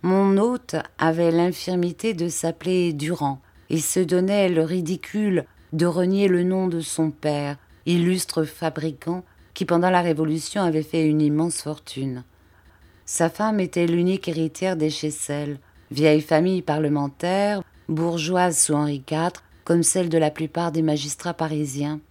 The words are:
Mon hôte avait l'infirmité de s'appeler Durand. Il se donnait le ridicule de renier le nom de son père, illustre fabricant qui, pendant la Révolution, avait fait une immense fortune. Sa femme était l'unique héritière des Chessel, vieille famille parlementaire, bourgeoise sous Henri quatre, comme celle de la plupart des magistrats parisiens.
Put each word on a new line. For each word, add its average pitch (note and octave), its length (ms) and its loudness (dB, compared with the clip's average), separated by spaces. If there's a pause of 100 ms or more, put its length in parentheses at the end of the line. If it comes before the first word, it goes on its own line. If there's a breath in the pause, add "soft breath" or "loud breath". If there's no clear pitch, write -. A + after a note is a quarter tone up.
Mon G3 340 4
hôte A#3+ 380 -2 (220)
avait E3 340 2
l'infirmité F3+ 800 0
de E3+ 160 -2
s'appeler E3+ 640 -2
Durand. D3 480 -4 (280 soft breath)
Il D#3+ 120 0
se - 180 -2
donnait F#3 500 2
le D#3+ 140 2
ridicule F3+ 840 -2 (280 soft breath)
de D#3+ 120 2
renier F#3 420 2
le F3+ 160 4
nom F#3 240 0
de E3 120 -2
son D#3 320 -2
père, D3 460 -4 (280 soft breath)
illustre F3 580 0
fabricant D#3+ 800 -4 (300 soft breath)
qui, - 120 -4
pendant F3 240 4
la F#3 120 4
Révolution, D#3+ 600 -2
avait D#3+ 200 2
fait D#3+ 240 0
une D3+ 160 4
immense D3+ 400 0
fortune. C3+ 600 -8 (840 soft breath)
Sa E3 240 0
femme G#3+ 300 -2
était F3 260 0
l'unique F3 440 0
héritière D#3+ 480 -2
des D#3 120 2
Chessel, D3 720 -6 (320 soft breath)
vieille D3+ 300 4
famille E3+ 400 2
parlementaire, D#3 1000 0 (280 soft breath)
bourgeoise E3+ 680 0
sous - 160 2
Henri D3 280 0
quatre, D#3+ 420 -4 (220 soft breath)
comme E3+ 180 4
celle F3 260 0
de E3 80 2
la D3+ 140 4
plupart D#3+ 400 -4
des D#3+ 100 0
magistrats D3+ 520 -2
parisiens. D3+ 680 -4 (120)